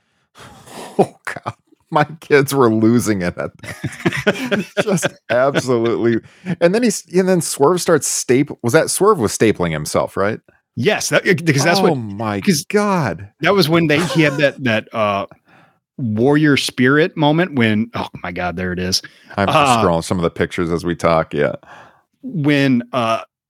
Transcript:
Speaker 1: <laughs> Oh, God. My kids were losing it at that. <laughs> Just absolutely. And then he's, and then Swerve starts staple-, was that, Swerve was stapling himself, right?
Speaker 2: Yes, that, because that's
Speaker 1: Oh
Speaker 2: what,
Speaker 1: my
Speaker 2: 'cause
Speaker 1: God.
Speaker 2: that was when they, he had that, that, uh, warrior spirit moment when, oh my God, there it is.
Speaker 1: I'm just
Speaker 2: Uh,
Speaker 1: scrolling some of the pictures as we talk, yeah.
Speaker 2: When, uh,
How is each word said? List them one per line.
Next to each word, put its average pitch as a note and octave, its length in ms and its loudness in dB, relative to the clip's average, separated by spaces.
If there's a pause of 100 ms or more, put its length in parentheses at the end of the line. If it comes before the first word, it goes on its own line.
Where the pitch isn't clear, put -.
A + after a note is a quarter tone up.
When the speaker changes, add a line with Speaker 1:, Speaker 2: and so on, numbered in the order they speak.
(360)
Speaker 1:
<laughs> - 60 -20 (580)
Oh, - 160 0 (100)
God. - 280 -10 (380)
My D3+ 120 2 (180)
kids C#3+ 340 2
were B2 180 4
losing A2 480 2
it F2 160 -4
at D2 140 -6 (100)
that. - 1040 -4 (100)
<laughs> F3 60 0
Just F#3+ 260 -2 (220)
absolutely. A#2 920 0 (400)
And E3+ 160 4
then A#3 80 0
he's, A3 220 -2 (100)
and F#3 140 2
then F#3 100 2
Swerve D#3 420 2
starts D#3+ 260 2
staple-, - 560 0
was A#2 100 0
that, D#3 160 2
Swerve G3 300 2
was G#2 180 0
stapling F2+ 340 2
himself, D2+ 460 -4
right? G2+ 220 -2 (360)
Speaker 2:
Yes, E3 340 -2
that, C#3+ 140 2
because D#3+ 400 0
that's F3 160 2
Speaker 1:
Oh F#3+ 100 2
Speaker 2:
what, D#3 60 0
Speaker 1:
my G#2+ 460 -4
Speaker 2:
'cause D#3 260 0
Speaker 1:
God. F3 600 -2 (120)
Speaker 2:
that E3+ 120 2
was F3+ 160 2
when E3 180 2
they, D3+ 200 2
he E3 160 0
had C#3+ 140 2
that, C#3 260 0
that, A2 300 -2
uh, G#2 340 -2 (720)
warrior C#3 600 2
spirit C3+ 580 0
moment D3+ 400 0
when, A2+ 380 2
oh - 160 -8 (120)
my F2+ 100 -8
God, F2+ 240 -6
there F2+ 180 -6
it F2 60 -6
is. F#2 220 -4 (360)
Speaker 1:
I'm G2+ 100 0
just D3 100 2
Speaker 2:
Uh, B2+ 260 2
Speaker 1:
scrolling E2+ 200 2
some - 140 -6
of F2 60 -2
the E2+ 60 0
pictures E2+ 420 -4
as E2+ 120 -2
we E2+ 120 -4
talk, E2 380 0
yeah. C#2+ 220 -2 (680)
Speaker 2:
When, C#3 680 0
uh, A2+ 300 -2 (280)